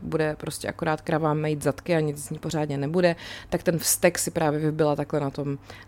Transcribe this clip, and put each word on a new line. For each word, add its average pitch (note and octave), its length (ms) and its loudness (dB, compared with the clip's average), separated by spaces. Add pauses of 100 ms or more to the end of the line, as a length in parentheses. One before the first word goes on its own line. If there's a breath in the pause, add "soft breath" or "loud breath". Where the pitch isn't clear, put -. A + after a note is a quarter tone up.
bude D#3 340 0
prostě - 320 -8
akorát D#3 340 -2
kravám D#3 360 2
mejt D3+ 260 -2
zadky D3+ 320 0
a D#3+ 40 4
nic D3 260 -2
z - 40 -14
ní D#3 100 -6
pořádně D3+ 380 -2
nebude, E3 380 2 (340 loud breath)
tak - 140 -2
ten E3+ 160 2
vztek - 400 2
si E3 120 -2
právě D3+ 280 2
vybila D3+ 360 2
takhle D3 240 -2
na C#3 100 0
tom, C#3 280 -4 (300 loud breath)